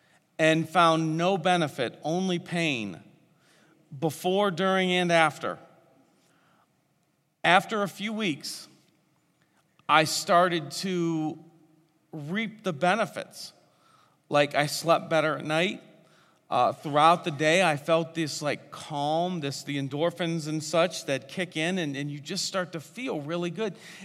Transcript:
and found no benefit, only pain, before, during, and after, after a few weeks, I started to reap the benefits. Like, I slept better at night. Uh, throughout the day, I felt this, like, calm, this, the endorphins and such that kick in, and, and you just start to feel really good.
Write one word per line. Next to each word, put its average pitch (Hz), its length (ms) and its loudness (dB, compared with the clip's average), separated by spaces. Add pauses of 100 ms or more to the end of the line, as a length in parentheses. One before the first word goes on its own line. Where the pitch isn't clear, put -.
(360)
and 160 320 4
found 160 480 4
no 180 220 2
benefit, 156 640 0
only 175 380 -2
pain, 135 580 -4 (1000)
before, 185 540 0
during, 185 400 0
and 180 220 2
after, 143 460 2 (1900)
after 202 400 4
a 185 40 -2
few 214 240 -6
weeks, 190 540 -4 (1200)
I 156 160 6
started 170 680 2
to 165 680 -2 (720)
reap 170 540 -6
the 185 80 -2
benefits. 180 800 -2 (760)
Like, 147 280 2
I 147 100 2
slept 156 420 0
better 156 300 2
at - 60 -10
night. 160 360 -2 (680)
Uh, 120 220 2
throughout 156 500 4
the 180 80 -4
day, 156 320 2
I 160 140 2
felt 165 400 0
this, 156 260 -4
like, 139 300 -6
calm, 160 640 -2
this, 139 240 -6
the 143 180 -4
endorphins 165 680 -2
and 156 160 -4
such 175 420 0
that 135 220 -4
kick 180 280 -8
in, 170 220 -2
and, 147 180 -4
and 147 140 -6
you 147 80 -10
just 147 280 -6
start 180 260 -4
to 165 80 -8
feel 226 400 -8
really 170 300 -4
good. 220 240 -6 (300)